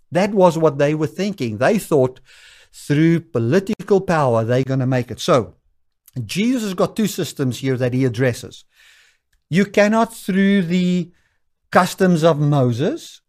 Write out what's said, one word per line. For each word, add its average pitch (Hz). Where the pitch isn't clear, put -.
That 202
was 180
what 156
they 143
were 156
thinking. 156
They 180
thought 131
through 165
political 180
power 139
they're 123
gonna 131
make 127
it. 107
So 127
Jesus 226
has 196
got 180
two 220
systems 143
here 131
that 123
he 131
addresses. 120
You 190
cannot 220
through 196
the 180
customs 180
of 160
Moses, 147